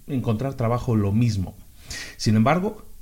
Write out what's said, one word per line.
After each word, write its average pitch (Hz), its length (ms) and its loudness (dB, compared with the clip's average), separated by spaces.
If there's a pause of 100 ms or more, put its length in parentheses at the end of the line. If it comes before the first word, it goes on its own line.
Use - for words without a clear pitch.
encontrar 123 460 -2
trabajo, 120 420 0
lo 101 160 2
mismo. 104 440 0 (600)
Sin - 180 2
embargo, 160 500 2 (180)